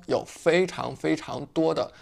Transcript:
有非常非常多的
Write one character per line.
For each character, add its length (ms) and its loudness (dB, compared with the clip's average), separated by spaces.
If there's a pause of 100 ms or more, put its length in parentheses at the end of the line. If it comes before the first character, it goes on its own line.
有 220 0
非 400 2
常 280 -8
非 200 0
常 320 -6
多 260 2
的 180 -2 (100)